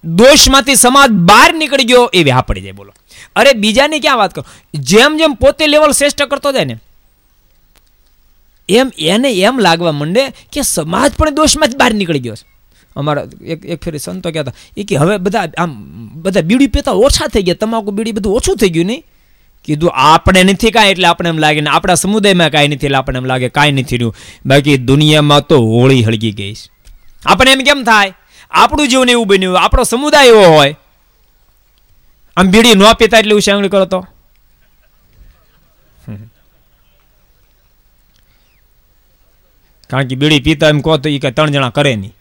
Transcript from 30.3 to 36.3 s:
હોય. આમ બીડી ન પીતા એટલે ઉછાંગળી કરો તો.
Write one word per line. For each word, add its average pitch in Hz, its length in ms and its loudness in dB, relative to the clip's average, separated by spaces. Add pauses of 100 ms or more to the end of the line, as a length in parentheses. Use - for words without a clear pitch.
હોય. 151 320 4 (1600)
આમ 190 100 2
બીડી 220 280 4
ન 202 180 4
પીતા 220 260 2
એટલે 214 160 0
ઉછાંગળી 202 340 0
કરો 190 160 0
તો. 185 220 -8 (4000)